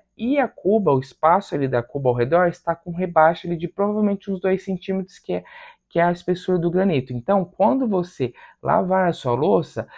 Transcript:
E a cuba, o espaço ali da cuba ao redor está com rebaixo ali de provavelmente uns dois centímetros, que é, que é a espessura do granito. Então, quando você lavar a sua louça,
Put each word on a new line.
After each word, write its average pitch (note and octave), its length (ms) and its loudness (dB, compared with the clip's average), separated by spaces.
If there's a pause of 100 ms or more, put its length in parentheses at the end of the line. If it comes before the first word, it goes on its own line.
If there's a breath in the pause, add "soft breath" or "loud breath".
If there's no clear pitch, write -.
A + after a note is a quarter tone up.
(140)
E B3+ 240 -2
a B3 80 2
cuba, G3 460 0
o C3 80 2
espaço E3+ 540 0
ali C#3 120 -2
da B2 160 0
cuba C3 280 -2
ao A#2+ 40 4
redor D#3 340 2
está E3+ 280 -6
com - 160 -14
rebaixo E3+ 540 2
ali F3 100 -4
de E3 100 -6
provavelmente G3+ 640 -2
uns F#3 120 -6
dois F#3+ 200 0
centímetros, F#3+ 560 -6
que - 140 -10
é, F3+ 120 -6 (440 loud breath)
que - 100 -4
é E3+ 40 4
a F3 100 2
espessura F3+ 460 -2
do E3 120 0
granito. E3+ 440 0
Então, A#2+ 320 -2
quando B3 420 0
você F3 460 -4 (280 loud breath)
lavar F3+ 460 2
a E3+ 60 0
sua B2+ 180 -4
louça, D#3 640 -2